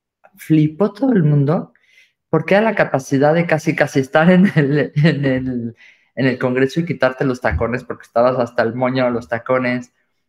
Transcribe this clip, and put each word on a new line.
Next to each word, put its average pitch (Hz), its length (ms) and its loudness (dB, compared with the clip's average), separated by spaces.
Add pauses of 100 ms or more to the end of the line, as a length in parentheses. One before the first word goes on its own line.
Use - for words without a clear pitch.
(360)
flipó 156 560 0
todo 262 200 -2
el 196 120 2
mundo 147 480 0 (580)
porque 165 240 0
era 202 100 4
la 220 100 -2
capacidad 147 600 0
de 170 120 0
casi, 160 300 -2
casi 143 240 0
estar 156 300 2
en 185 160 6 (100)
el, 139 400 0
en 143 300 2
el, 127 500 -4 (380)
en 127 120 -2
el 123 120 -2
congreso 131 420 -2
y 170 60 -2
quitarte 135 380 -2
los 127 180 -2
tacones 117 420 -4
porque - 200 -14
estabas 123 340 0
hasta 120 240 -2
el 113 120 -2
moño 127 300 -2
de 123 60 -2
los 117 180 -6
tacones, 123 640 -4 (360)